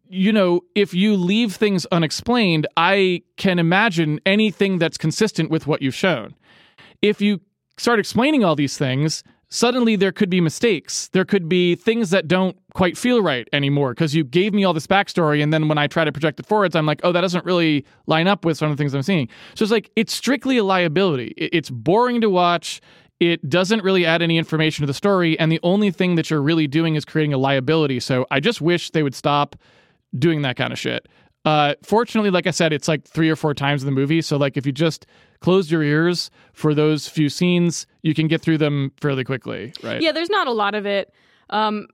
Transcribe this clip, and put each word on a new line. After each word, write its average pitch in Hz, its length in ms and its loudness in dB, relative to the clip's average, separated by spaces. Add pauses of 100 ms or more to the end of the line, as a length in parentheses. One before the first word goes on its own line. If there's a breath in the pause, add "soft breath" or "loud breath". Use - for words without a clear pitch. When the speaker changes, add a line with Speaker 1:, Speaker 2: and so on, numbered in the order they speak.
Speaker 1:
you 190 220 0
know, 180 300 2 (120)
if 202 200 0
you 202 220 2
leave 196 380 0
things 202 380 0
unexplained, 170 720 0 (120)
I 185 440 2 (160)
can 180 220 0
imagine 170 640 0
anything 196 540 0
that's 160 180 -2
consistent 160 540 -2
with 156 160 -2
what 147 140 -2
you've 131 140 -2
shown. 147 380 -2 (680 soft breath)
If 208 200 2
you 208 180 2 (380)
start 240 220 2
explaining 254 440 0
all 165 120 2
these 139 220 -2
things, 143 460 -2 (280 soft breath)
suddenly 233 440 0
there 190 160 0
could 196 180 -2
be 180 120 2
mistakes. - 680 -2
There 180 160 2
could 185 220 0
be 175 280 2
things 226 340 0
that 175 180 0
don't 185 300 0 (160)
quite 180 240 0
feel 247 240 2
right 135 320 -2
anymore 143 400 0
'cause 151 220 -2
you 165 80 2
gave 180 300 0
me 202 100 2
all 185 100 2
this 156 140 -6
backstory, 160 560 0
and 151 100 2
then 156 140 2
when 151 100 0
I 147 100 2
try 165 180 -2
to 151 60 0
project 151 280 -4
it - 80 -18
forwards, 196 280 0
I'm 156 120 0
like, 147 160 -2
"Oh, 175 80 2
that 170 100 0
doesn't 180 240 -2
really 165 400 0 (220 soft breath)
line 160 200 2
up 202 180 0
with 165 120 0
some 151 140 -2
of 143 60 -4
the 147 40 -6
things 139 140 -2
I'm 139 80 -2
seeing." 160 260 0 (240 loud breath)
So - 100 -2
it's 202 80 0
like, 226 240 -2
it's - 180 0
strictly 262 440 -2
a 220 60 2
liability. 175 760 0
I-, 151 140 -4
it's 160 160 -2
boring 214 520 0
to 220 80 2
watch. 175 520 0 (380 soft breath)
It 170 280 2
doesn't 185 360 2
really 185 220 2
add 165 180 2
any 165 160 2
information 156 420 -2
to 147 60 -2
the 139 80 -4
story, 180 420 0
and 160 140 0
the 160 100 0
only 196 300 2
thing 180 240 -2
that 160 160 -2
you're 151 100 0
really 160 260 2
doing 160 280 0
is 147 100 -4
creating 151 280 -2
a 135 40 -2
liability. 135 640 0
So 127 320 -2
I 139 80 2
just 208 220 -2
wish 170 300 -2
they 160 120 0
would 139 100 -2
stop 147 420 -2 (640 soft breath)
doing 156 240 0
that 127 140 -4
kind 123 180 -4
of - 60 -10
shit. 120 280 -6 (360 soft breath)
Uh, 151 380 2
fortunately, 214 480 0
like 180 160 0
I 185 60 0
said, 160 200 0
it's, 147 160 -2
like, 156 160 -2
three 160 240 0
or 160 80 2
four 151 200 -2
times 139 260 0
in 135 60 -4
the 143 40 -2
movie. 139 300 0
So, 156 160 -2
like, 139 200 -2
if 131 80 -6
you 143 60 0
just 151 360 -2 (320 soft breath)
close 180 320 2
your 160 100 2
ears 160 480 0 (240 soft breath)
for 151 220 0
those 151 320 0
few 151 220 0
scenes, 175 580 0 (160)
you 160 100 0
can 156 140 0
get 156 140 0
through 160 180 0
them 143 320 0 (100)
fairly 139 220 -2
quickly, 120 580 -8
right? 113 200 -8
Speaker 2:
Yeah, 320 100 0
there's 330 180 -6
not 392 160 -2
a 254 60 -4
lot 208 240 -4
of 208 100 -6
it. 202 260 -4 (380 soft breath)
Um, 214 440 -4